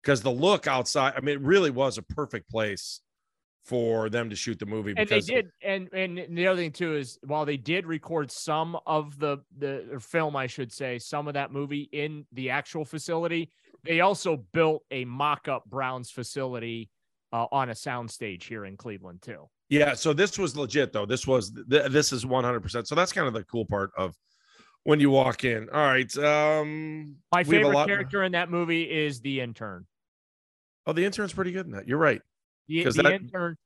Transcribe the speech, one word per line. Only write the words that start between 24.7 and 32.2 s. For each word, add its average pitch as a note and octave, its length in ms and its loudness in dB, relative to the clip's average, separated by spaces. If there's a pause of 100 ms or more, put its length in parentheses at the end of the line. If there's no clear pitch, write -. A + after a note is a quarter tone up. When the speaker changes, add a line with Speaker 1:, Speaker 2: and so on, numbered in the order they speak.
Speaker 1:
when D3+ 160 6
you C#3+ 120 8
walk C3 340 4
in. A2+ 240 0
All D3+ 160 2
right, C3 320 4
um, D3+ 960 0 (160)
Speaker 2:
My F3 160 4
Speaker 1:
we D#3+ 80 6
have D#3+ 80 8
a - 40 6
Speaker 2:
favorite C#3 60 6
Speaker 1:
lot C#3+ 140 4
Speaker 2:
character G3+ 360 0
in F#3 100 0
that F3 180 0
movie E3 320 0
is D3 380 -2
the C3+ 180 -4
intern. A2 460 -8 (1000)
Speaker 1:
Oh, D#3+ 80 -2
the E3+ 120 2
intern's G3+ 280 -4
pretty F3+ 180 -2
good F#3 160 -6
in - 40 -10
that. G2 160 -10
You're C3 120 0
right. C#3+ 220 4 (460)